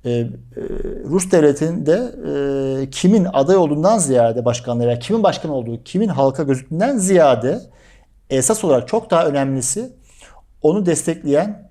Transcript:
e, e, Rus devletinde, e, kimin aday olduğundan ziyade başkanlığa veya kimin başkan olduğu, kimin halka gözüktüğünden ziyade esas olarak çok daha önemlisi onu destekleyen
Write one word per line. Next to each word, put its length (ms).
e, 60
e, 180
Rus 260
devletinde, 800
e, 60
kimin 440
aday 220
olduğundan 420
ziyade 480
başkanlığa 420
veya 120
kimin 240
başkan 280
olduğu, 320
kimin 240
halka 360
gözüktüğünden 540
ziyade 640
esas 340
olarak 240
çok 240
daha 160
önemlisi 640
onu 240
destekleyen 840